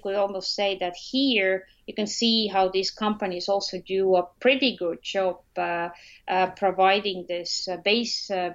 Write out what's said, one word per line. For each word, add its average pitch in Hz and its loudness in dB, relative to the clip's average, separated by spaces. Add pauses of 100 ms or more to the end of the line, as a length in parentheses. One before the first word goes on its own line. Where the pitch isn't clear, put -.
could 196 -4
almost 196 -2
say 202 0
that 180 -4
here 202 0 (180)
you - -12
can 208 -2
see 226 2
how 190 2
these 190 -2
companies 208 -4
also 196 -2
do 190 2
a 180 2 (140)
pretty 262 2
good 170 -4
job, 185 -2 (180)
uh, 175 -2 (360)
uh, 185 2
providing 190 2
this, 175 -6
uh, 180 -4
base, 220 -2
uh, 180 -2